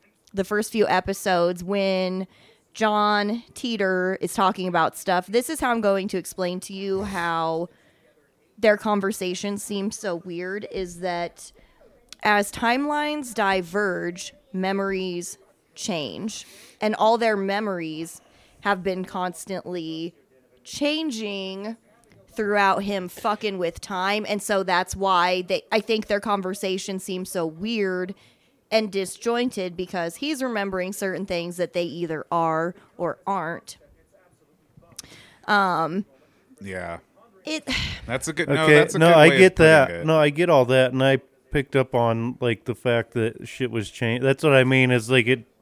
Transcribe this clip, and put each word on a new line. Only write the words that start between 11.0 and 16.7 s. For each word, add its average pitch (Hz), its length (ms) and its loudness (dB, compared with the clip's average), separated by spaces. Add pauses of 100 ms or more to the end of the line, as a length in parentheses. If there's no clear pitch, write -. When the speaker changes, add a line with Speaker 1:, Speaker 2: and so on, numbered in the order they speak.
Speaker 1:
that 175 500 -6 (720)
as 208 280 2
timelines 294 840 -2
diverge, 185 1000 -2 (200)
memories 185 840 -4 (360)
change. 151 720 -8 (360)